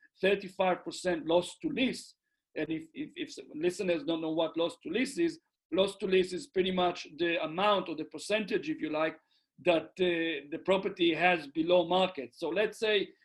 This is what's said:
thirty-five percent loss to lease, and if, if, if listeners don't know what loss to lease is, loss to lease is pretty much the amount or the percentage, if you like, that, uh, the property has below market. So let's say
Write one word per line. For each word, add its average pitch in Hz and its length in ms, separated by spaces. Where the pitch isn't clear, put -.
thirty-five 185 640
percent 170 420
loss 175 360
to 165 60
lease, - 460
and 151 120
if, 160 160
if, - 220
if - 280
listeners 175 500
don't 160 180
know 160 80
what 160 260
loss 165 260
to 147 80
lease 202 280
is, 165 200
loss 190 260
to 208 80
lease 185 260
is 170 140
pretty 190 240
much 180 360
the 170 260
amount 190 440
or 151 80
the 156 80
percentage, 180 640
if 151 100
you 156 100
like, 156 260
that, 160 260
uh, 165 500
the 156 140
property 185 500
has 165 340
below 170 380
market. 180 480
So 165 140
let's 208 300
say 214 300